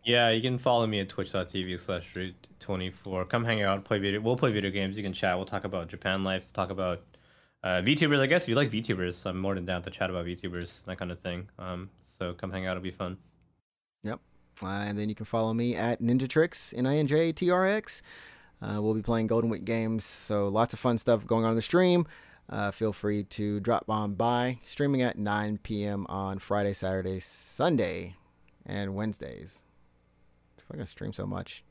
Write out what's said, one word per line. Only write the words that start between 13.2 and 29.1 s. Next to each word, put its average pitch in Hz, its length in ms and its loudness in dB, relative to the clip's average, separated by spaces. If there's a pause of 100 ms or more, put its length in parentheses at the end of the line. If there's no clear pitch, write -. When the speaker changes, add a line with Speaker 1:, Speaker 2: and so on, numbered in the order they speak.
Speaker 2:
Yep. - 160 -6 (420)
Uh, 98 60 -6
and 101 300 -4
then 104 100 -2
you 104 60 -4
can 107 120 -10
follow 113 260 0
me 120 240 0
at 117 240 -2
Ninja 127 280 2
Tricks, - 480 2
N 123 100 0
I 143 120 2
N 151 100 2
J 160 240 4
T 175 180 2
R 180 160 4
X. 208 340 -2 (600)
Uh, 104 180 -4
we'll 110 140 2
be 110 80 0
playing 113 240 2
Golden 113 240 4
Week 98 140 -4
games, 113 400 0
so 101 440 -2
lots 110 240 4
of 113 80 -10
fun 120 180 2
stuff 110 280 4
going 113 180 2
on 113 60 4
in 113 60 2
the 113 60 2
stream. 175 440 6 (420)
Uh, 101 220 -2
feel 107 220 0
free 104 320 0
to 104 340 -2
drop 107 320 0
on 107 240 0
by. 123 500 2
Streaming 139 380 2
at 123 160 0
nine 104 400 0
P 104 260 -4
M 101 240 -2
on 98 300 -4
Friday, 101 340 0
Saturday, 95 460 -2
Sunday, 92 960 -2 (500)
and 98 300 -4
Wednesdays. 95 680 -8 (1040)